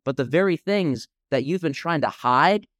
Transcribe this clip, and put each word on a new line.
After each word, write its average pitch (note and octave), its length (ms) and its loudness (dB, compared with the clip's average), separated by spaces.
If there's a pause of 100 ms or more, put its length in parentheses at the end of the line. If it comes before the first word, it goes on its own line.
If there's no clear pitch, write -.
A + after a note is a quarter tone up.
but C3+ 140 -4
the C3+ 80 -2
very E3+ 320 2
things F3 500 -2 (220)
that C3 160 0
you've F3+ 160 -4
been D#3 120 -2
trying E3 280 -2
to A#2 80 0
hide D3+ 560 2 (140)